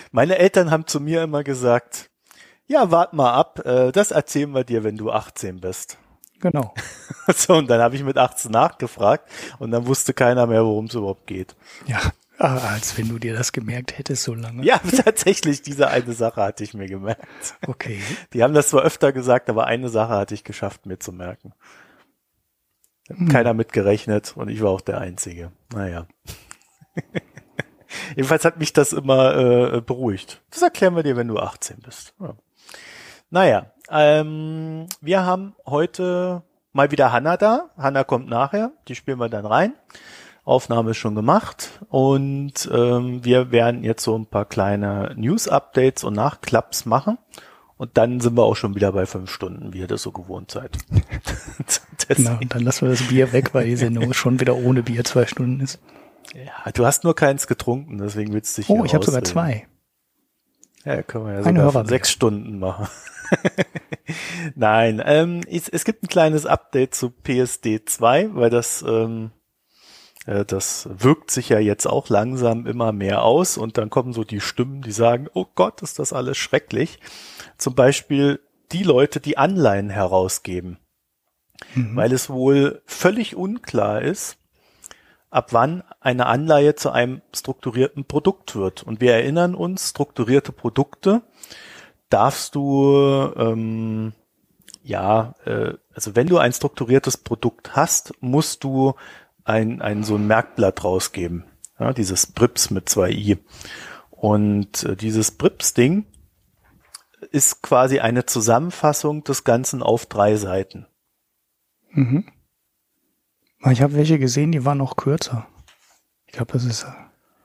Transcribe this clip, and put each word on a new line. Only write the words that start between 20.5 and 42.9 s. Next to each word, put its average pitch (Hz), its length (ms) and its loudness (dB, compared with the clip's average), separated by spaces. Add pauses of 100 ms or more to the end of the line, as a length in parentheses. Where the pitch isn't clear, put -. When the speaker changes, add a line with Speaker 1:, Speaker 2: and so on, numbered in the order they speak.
Speaker 1:
mir 95 100 -10
zu - 140 -14
merken. 90 420 -16 (1500)
Speaker 2:
Hm. 175 220 -2
Speaker 1:
Keiner 120 240 4
mitgerechnet 107 840 0
und 104 140 -10
ich 110 140 -6
war 98 80 2
auch 95 100 -2
der 101 180 -6
Einzige. 87 520 -12 (200)
Naja. 90 360 -8 (880)
<laughs> - 320 -10 (880)
Jedenfalls 143 300 2
hat 165 140 0
mich 151 120 -4
das - 220 0
immer, 131 800 4
äh, 120 80 -2
beruhigt. 120 680 -6
Das - 100 -12
erklären 185 340 2
wir 165 60 2
dir, 143 140 0
wenn 120 120 -2
du 107 120 -4
achtzehn - 440 -8
bist. - 360 -20
Ja. 160 160 -14 (960)
Naja, 160 400 2 (180)
ähm, 156 960 0 (160)
wir 180 240 0
haben 190 300 -4 (100)
heute 180 800 -4 (280)
mal 143 200 2
wieder 139 200 4
Hanna 143 260 2
da. 240 400 2
Hanna 139 260 0
kommt 131 260 -2
nachher, 202 440 -2 (140)
die 131 60 -12
spielen 131 240 -8
wir 120 120 -4
dann 104 180 -6
rein. 165 260 2 (720)
Aufnahme 117 480 2
ist 110 60 -4
schon 107 180 -4
gemacht 135 640 -2 (100)
und, 139 800 0
ähm, 123 540 0